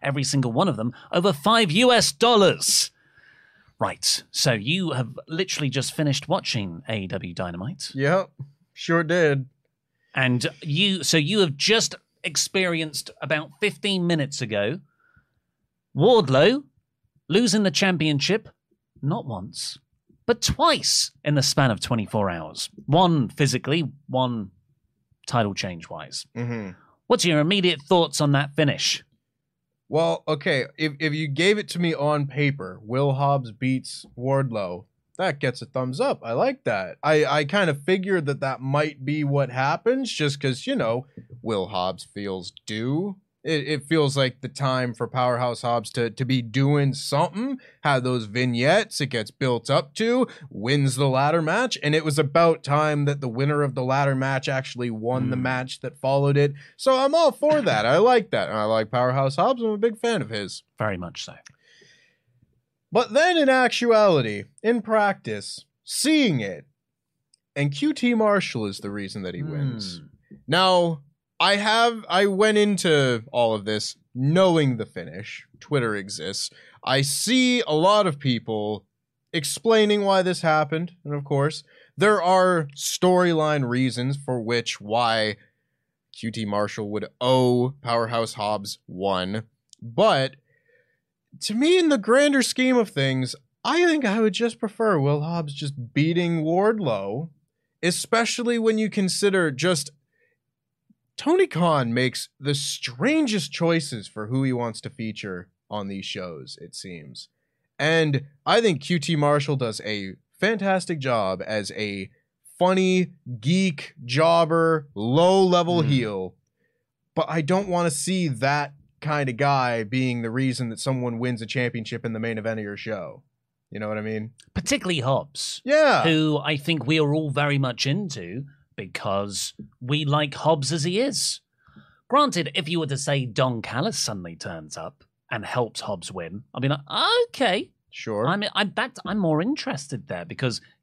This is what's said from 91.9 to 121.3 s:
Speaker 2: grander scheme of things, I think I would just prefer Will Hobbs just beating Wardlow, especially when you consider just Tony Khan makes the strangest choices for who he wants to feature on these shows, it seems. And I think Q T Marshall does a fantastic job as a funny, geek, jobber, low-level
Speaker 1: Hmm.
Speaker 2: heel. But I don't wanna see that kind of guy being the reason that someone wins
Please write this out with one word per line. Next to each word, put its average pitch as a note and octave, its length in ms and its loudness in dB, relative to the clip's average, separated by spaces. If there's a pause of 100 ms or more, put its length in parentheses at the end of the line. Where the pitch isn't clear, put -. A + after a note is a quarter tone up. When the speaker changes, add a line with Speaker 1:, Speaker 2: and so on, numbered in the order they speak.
Speaker 2:
grander C4+ 440 4
scheme B3+ 340 2
of A#3 140 2
things, C3 440 0 (300)
I E4 220 2
think D#4 180 2
I G#3+ 160 2
would A3 140 2
just A3+ 260 -2
prefer G#3+ 400 0
Will C#3+ 220 2
Hobbs D#3+ 320 -4
just C#3 400 -10
beating E3+ 500 2
Wardlow, D#3+ 840 0 (520)
especially A#3 800 0
when A3 180 2
you A3 120 0
consider F#3+ 600 2
just D3 400 -2 (1300)
Tony F4+ 300 2
Khan D#3 460 0
makes B2 360 -2 (100)
the C#3 160 -2
strangest G3+ 960 -2
choices E3 560 -2
for G#2+ 200 -10
who C3 160 -2
he C3 100 0
wants A#2 280 -6
to A2 80 -12
feature G#2 600 -10 (200)
on G#2 200 -6
these G2 160 -10
shows, E2+ 560 -12
it E2+ 120 -20
seems. D#2 540 -16 (500)
And D#3 460 2 (220)
I G3 160 4
think F3 200 2
Q F3 180 -2
T E3 160 -2
Marshall D3 420 2
does A#2 240 -4
a G2+ 320 -6 (260)
fantastic F#3+ 600 0
job G#2+ 460 0
as G#2 280 -6
a G2+ 360 -6 (480)
funny, F#3 540 2 (280)
geek, F3 540 -2 (120)
jobber, D#3+ 880 2
low-level F3 880 4
Speaker 1:
Hmm. C#3 60 0
Speaker 2:
heel. G#2 460 -2 (800)
But E3 140 0
I D#3+ 120 0
don't F#3 260 0
wanna F3 240 0
see F3+ 380 -2
that C#3+ 440 -2 (280)
kind D3 280 -2
of A#2 80 -8
guy B2+ 460 0
being B2 380 -2
the A2+ 100 -6
reason B2+ 380 -2
that A2 100 -10
someone B2 400 -2
wins A#2+ 220 -2